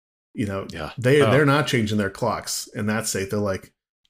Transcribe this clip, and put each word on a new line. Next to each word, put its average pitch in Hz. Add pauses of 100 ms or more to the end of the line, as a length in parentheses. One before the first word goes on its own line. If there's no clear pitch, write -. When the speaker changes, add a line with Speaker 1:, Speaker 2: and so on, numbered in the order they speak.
(320)
Speaker 1:
You 104
know, 98
Speaker 2:
Yeah. 82
Speaker 1:
they, 123
Speaker 2:
Oh. 110
Speaker 1:
they're 147
not 143
changing 107
their 98
clocks -
in 104
that 107
state. 98
They're 104
like, 98 (380)